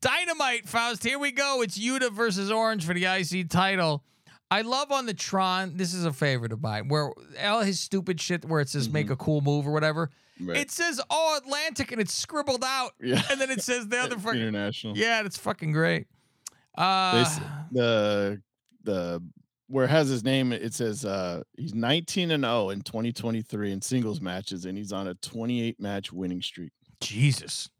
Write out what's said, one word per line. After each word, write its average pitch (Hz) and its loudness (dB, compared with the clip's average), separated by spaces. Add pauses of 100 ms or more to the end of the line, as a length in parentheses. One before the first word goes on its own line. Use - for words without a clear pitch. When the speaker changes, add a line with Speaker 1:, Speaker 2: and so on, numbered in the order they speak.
Speaker 1:
Dynamite, 277 0
Faust. 233 0
Here 262 0
we 285 0
go. 269 2
It's 202 -4
Yuta 247 0
versus 196 0
Orange 220 2
for 170 0
the 180 2
I 185 2
C 180 0
title. 175 2 (460)
I 196 4
love 262 0
on 269 2
the 214 -2
Tron. 185 0
This 180 0
is 180 -2
a 165 2
favorite 127 0
of 110 -6
mine. 107 -2
Where 147 2 (300)
all 214 2
his 196 2
stupid 185 -2
shit 175 -2
where 160 2
it 139 0
says, 131 -2
"Make 151 0
Speaker 2:
Mm-hmm. - 0
Speaker 1:
a - -8
cool 151 2
move" 143 2
or 147 -2
whatever. 156 0 (280)
Speaker 2:
Right. 180 -2
Speaker 1:
It 285 -2
says 339 -2
All 311 2
Atlantic 277 -4
and 233 -4
it's 202 -2
scribbled 285 -2
out. 262 -2
Speaker 2:
Yeah. - 2
Speaker 1:
And 277 2
then 262 0
it 233 -2
says 247 -2
the 240 0
Speaker 2:
<laughs> 247 0
Speaker 1:
other 247 -2
fucking 226 -2
Speaker 2:
International. 151 -2
Speaker 1:
Yeah, 220 2
that's 202 -6
fucking 175 -2
great. 160 2 (680)
Speaker 2:
They - 0
Speaker 1:
Uh, 185 4
Speaker 2:
s-, - -2 (320)
the, 104 4 (400)
the, 87 -2 (460)
where 131 2
it 123 4
has 151 6
his 120 0
name, 131 2
it 110 -4
says, 107 -2
uh, 92 -2 (140)
he's 135 -8
nineteen 160 0
and 147 2
oh 117 2
in 101 -4
twenty 113 -4
twenty-three 110 -2
in 98 -2
singles 110 0
matches, 92 -6
and 92 -6
he's 104 -8
on 98 -4
a 90 -4
twenty-eight 117 -2
match 101 -4
winning 90 -4
streak. - -10 (300)
Speaker 1:
Jesus. - 0 (120)